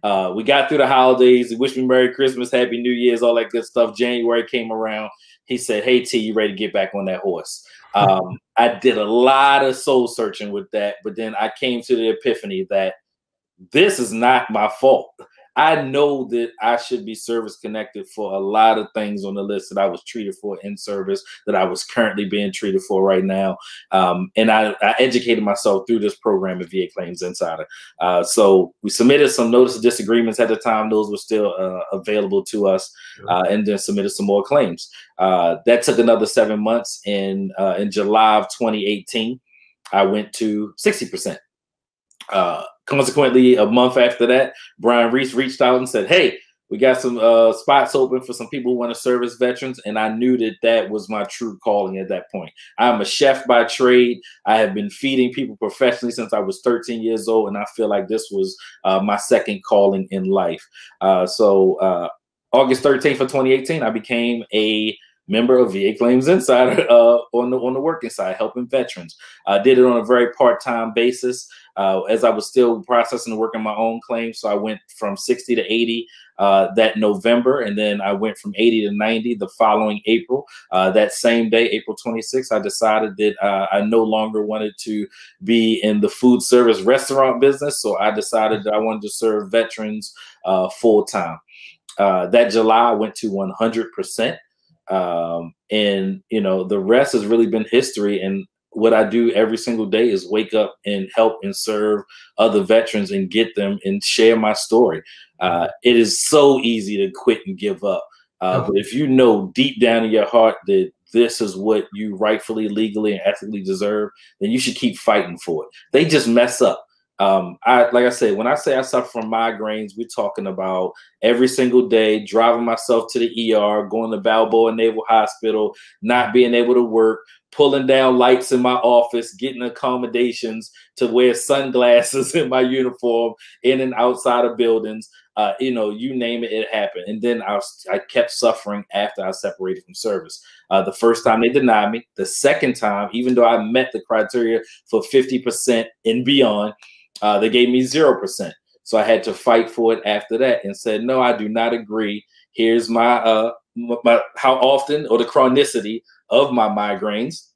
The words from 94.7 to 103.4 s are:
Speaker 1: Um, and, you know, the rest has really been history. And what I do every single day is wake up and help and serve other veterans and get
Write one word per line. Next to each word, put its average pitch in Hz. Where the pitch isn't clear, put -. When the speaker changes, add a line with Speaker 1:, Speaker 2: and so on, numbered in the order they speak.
Speaker 1:
Um, 85
and, 98
you 110
know, 95
the 98
rest 117
has 110
really 113
been 110
history. 101
And 95
what 113
I 110
do 117
every 110
single 110
day 110
is 95
wake 107
up 107
and 98
help 113
and 101
serve 107
other 104
veterans 104
and 95
get 113